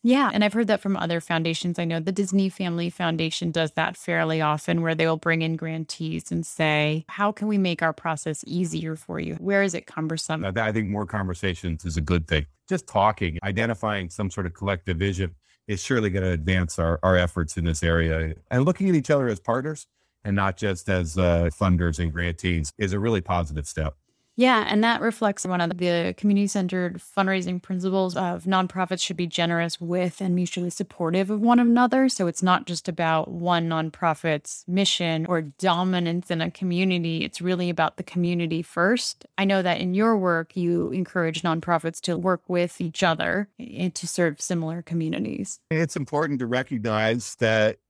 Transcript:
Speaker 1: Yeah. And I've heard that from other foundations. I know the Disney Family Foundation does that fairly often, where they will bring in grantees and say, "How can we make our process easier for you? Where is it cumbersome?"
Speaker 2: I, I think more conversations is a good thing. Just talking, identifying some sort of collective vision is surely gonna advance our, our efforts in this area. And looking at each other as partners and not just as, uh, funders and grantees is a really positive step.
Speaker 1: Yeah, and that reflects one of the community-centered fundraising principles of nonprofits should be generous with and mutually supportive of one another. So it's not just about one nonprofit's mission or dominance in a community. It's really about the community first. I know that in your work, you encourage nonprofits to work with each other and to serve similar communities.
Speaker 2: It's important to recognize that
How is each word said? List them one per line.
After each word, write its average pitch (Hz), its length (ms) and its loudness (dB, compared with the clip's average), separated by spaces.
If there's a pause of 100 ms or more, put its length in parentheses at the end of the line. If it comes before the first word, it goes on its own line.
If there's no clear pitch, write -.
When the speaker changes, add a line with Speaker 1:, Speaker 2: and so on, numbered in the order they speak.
Speaker 1:
Yeah. 247 300 4
And 208 100 4
I've 208 80 4
heard 220 160 2
that 208 140 2
from 190 160 0
other 170 240 -2
foundations. 165 580 -2
I 175 60 0
know 165 160 -2
the 175 100 -2
Disney 190 380 2
Family 170 400 -4
Foundation 165 640 -2
does 160 200 0
that 160 240 -2
fairly 160 460 0
often, 156 400 0
where 165 120 0
they 160 140 2
will 160 80 2
bring 165 260 0
in 160 140 0
grantees 160 760 -6
and 165 140 -2
say, 151 640 2
"How 208 220 0
can 208 160 -4
we 208 100 2
make 180 240 2
our 160 120 2
process 160 520 -6
easier 165 500 -4
for 165 240 -10
you? 160 160 -6
Where 196 280 0
is 185 100 0
it 170 120 -8
cumbersome?" 160 600 -6
Speaker 2:
I, 95 100 -2
I 110 160 0
think 107 160 0
more 101 180 -2
conversations 92 800 -4
is 82 140 -4
a 80 40 0
good 82 260 2
thing. 78 180 2 (240)
Just 185 180 -2
talking, 98 560 2
identifying 104 680 -2
some 101 200 -4
sort 95 160 -4
of 87 80 -6
collective 92 440 -2
vision 92 380 -2 (320)
is 101 160 -4
surely 110 260 2
gonna 92 220 0
advance 87 480 0
our, 82 240 2
our 92 140 6
efforts 87 400 0
in 85 80 -2
this 82 180 0
area. 82 500 2 (160)
And 127 140 2
looking 185 240 0
at 180 80 4
each 143 140 0
other 139 180 4
as 104 140 -2
partners 131 460 -2 (360)
and 101 100 -2
not 98 220 2
just 98 320 -2
as, 90 300 0
uh, 85 340 4
funders 87 480 2
and 82 140 -2
grantees 85 640 -2
is 98 160 0
a 101 60 -2
really 110 200 0
positive 78 480 -2
step. 76 300 -6 (420)
Speaker 1:
Yeah, 240 300 4
and 214 140 2
that 226 180 2
reflects 214 460 -2
one 180 140 0
of 170 180 0
the 175 360 0
community-centered 185 840 0
fundraising 185 600 -2
principles 185 560 -2
of 175 280 -4
nonprofits 185 580 0
should 165 160 -4
be 175 80 -2
generous 170 560 0
with 175 400 -2
and 180 140 0
mutually 175 340 -2
supportive 180 640 -2
of 214 100 -2
one 240 160 6
another. 247 500 4
So 190 200 0
it's 170 160 -2
not 180 240 2
just 175 200 -6
about 160 440 0
one 170 360 0
nonprofit's 160 1000 -2
mission 175 580 0
or 170 160 0
dominance 175 880 0
in 165 120 0
a 170 100 0
community. 175 760 0
It's - 160 -10
really 180 300 0
about 165 260 0
the 180 60 -10
community 170 580 0
first. - 640 0 (140)
I 196 60 2
know 196 180 4
that 175 180 0
in 180 140 0
your 220 200 4
work, 175 400 0
you 175 360 0
encourage 170 500 -2
nonprofits 165 600 0
to 175 140 -2
work 175 320 0
with 175 320 -2
each 170 220 -4
other 170 560 0
and 165 380 -6
to 170 120 -8
serve 165 320 0
similar 165 440 -4
communities. 165 800 -4 (100)
Speaker 2:
It's 160 240 0
important 147 460 -2
to 123 40 -2
recognize 113 920 0
that 110 400 4 (120)